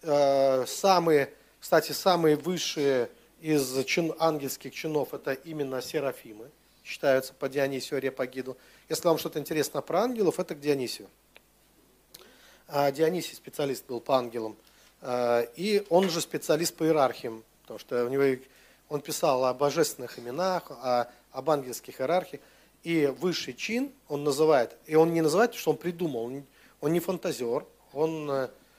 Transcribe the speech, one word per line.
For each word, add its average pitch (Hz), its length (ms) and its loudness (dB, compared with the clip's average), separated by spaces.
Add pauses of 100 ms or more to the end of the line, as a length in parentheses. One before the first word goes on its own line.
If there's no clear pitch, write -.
э, 139 640 4
самые, 165 640 4 (280)
кстати, 156 320 2
самые 165 420 4
высшие 139 760 0 (320)
из 135 440 0
чин-, 165 340 0
ангельских 147 560 -2
чинов – 151 400 -4
это 135 180 -6
именно 135 480 -6
серафимы, 120 720 -8 (340)
считаются 131 480 0
по 139 160 -6
Дионисию 139 500 -2
Ареопагиту. 131 580 -6 (320)
Если 160 180 -2
вам 160 120 4
что-то 156 200 -6
интересно 147 440 -2
про 170 200 0
ангелов, 226 380 0
это 180 160 -6
к 143 40 -18
Дионисию. 135 480 -2 (1600)
А 143 240 0
Дионисий 160 460 -2
специалист 139 500 -6
был 120 140 -8
по 135 180 0
ангелам. 113 380 -6 (440)
Э, 120 460 2 (100)
и 202 320 0
он 180 220 4
же 160 100 -2
специалист 156 540 -2
по 160 100 -4
иерархиям, 127 580 0 (200)
потому 110 160 -16
что 120 260 -4
у 120 40 -4
него 139 140 0
и, 131 180 2 (480)
он 147 120 -6
писал 139 440 0
о 127 100 2
божественных 135 640 -2
именах, 160 520 -4
о, 123 400 0 (220)
об 131 180 -4
ангельских 127 500 -4
иерархиях. 156 420 -2 (400)
И 165 240 0
высший 135 480 -4
чин 247 380 -6 (160)
он 143 160 -6
называет, 143 520 2 (100)
и 156 80 -6
он 165 180 6
не 165 80 2
называет, 180 340 2
что - 180 -2
он 143 40 0
придумал, 165 480 -4
он, 135 200 -10 (360)
он 151 120 0
не 170 80 2
фантазёр, 151 680 -4 (260)
он, 156 380 -4
э, 135 180 -2 (300)